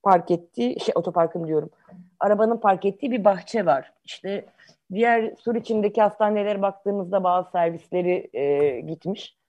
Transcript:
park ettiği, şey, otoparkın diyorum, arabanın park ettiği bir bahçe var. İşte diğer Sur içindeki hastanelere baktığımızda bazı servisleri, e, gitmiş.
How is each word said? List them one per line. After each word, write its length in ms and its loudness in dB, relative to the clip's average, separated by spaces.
park 280 4
ettiği, 500 -2
şey, 140 -2
otoparkın 520 -2
diyorum, 240 -2
arabanın 360 2
park 280 0
ettiği 260 -4
bir 140 -4
bahçe 420 2
var. 260 0
İşte 400 -10
diğer 440 2
Sur 180 -4
içindeki 480 0
hastanelere 600 0
baktığımızda 640 -2
bazı 260 0
servisleri, 840 -2
e, 480 0
gitmiş. 580 -10